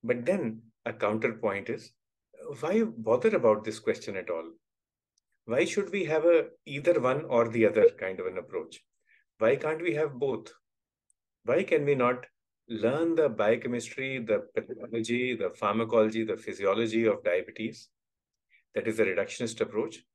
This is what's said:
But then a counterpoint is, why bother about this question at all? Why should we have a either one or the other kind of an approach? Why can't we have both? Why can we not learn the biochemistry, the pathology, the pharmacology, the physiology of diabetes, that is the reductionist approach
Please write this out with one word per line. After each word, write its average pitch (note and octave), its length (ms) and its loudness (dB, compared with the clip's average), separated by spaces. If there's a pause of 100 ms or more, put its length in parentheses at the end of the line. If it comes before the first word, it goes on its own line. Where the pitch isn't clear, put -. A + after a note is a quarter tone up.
But A#2+ 220 -2
then D#3+ 360 -2 (220)
a A2 80 -6
counterpoint A2 760 -2
is, - 220 -10 (680)
why G3+ 240 2
bother A2+ 520 2
about A2 280 4
this G#2+ 140 -6
question G#2 380 -4
at F#2 140 -8
all? E2 200 -6 (960)
Why B2+ 200 0
should F3+ 280 -4
we F#3+ 120 -2
have D#3 200 0
a E3 220 6 (200)
either D3 340 2
one C3 260 0
or A#2 220 2
the A2 180 2
other G#2 220 6 (100)
kind F#2+ 220 -6
of F2+ 60 -6
an F#2 120 -6
approach? - 440 -10 (560)
Why A#2+ 180 4
can't D#3 260 -4
we E3 120 -2
have D3 200 -2
both? B2 380 -4 (920)
Why C#3+ 180 2
can D#3 220 2
we C#3+ 100 4
not B2 320 2 (420)
learn C3 460 0
the D#3 140 4
biochemistry, A#2+ 920 -2
the G#2+ 360 0
pathology, A#2 840 -4
the F#2+ 140 -2
pharmacology, A2 760 2
the G2 120 -4
physiology A2 720 0
of G2+ 160 2
diabetes, F#2 680 -4 (840)
that G#2+ 140 -2
is G#2+ 80 -2
the A2 80 4
reductionist G2 560 -4
approach A2+ 380 -4 (160)